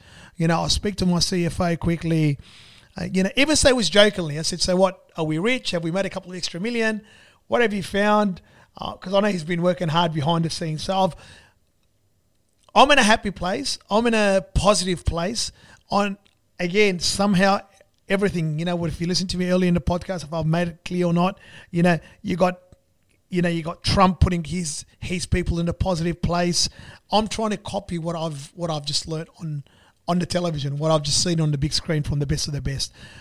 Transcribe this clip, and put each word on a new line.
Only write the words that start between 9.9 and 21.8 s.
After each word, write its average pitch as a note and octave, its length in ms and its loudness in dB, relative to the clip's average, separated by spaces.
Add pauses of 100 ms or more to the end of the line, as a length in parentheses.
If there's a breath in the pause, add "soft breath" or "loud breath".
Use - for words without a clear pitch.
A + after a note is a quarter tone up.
behind E3 300 0
the D#3+ 60 -2
scenes. D#3 340 -6
So F#3+ 160 -2
I've, F#3+ 160 0 (1600 loud breath)
I'm G#3 160 8
in C#4 80 6
a A#3+ 40 6
happy G#3 280 2
place. - 480 -6 (100)
I'm A3 160 2
in A3+ 80 2
a G3 400 2
positive F#3 520 2
place. F3+ 480 -4 (360 loud breath)
On, G3+ 280 0 (420)
again, F3+ 400 2
somehow G3 600 2 (480)
everything, F3 500 0
you E3+ 60 -4
know, F3 100 -2
what E3+ 140 -4
if - 120 -8
you E3+ 60 -2
listen F#3 200 -2
to F3 100 -6
me F3+ 120 -2
earlier F3+ 200 4
in F3 40 4
the F3 80 2
podcast, F3 420 -4
if D3+ 100 -12
I've D#3+ 120 -2
made E3+ 220 0
it E3 180 -12
clear F3 200 0
or E3+ 80 2
not, F3 260 2 (320 loud breath)
you E3+ 120 2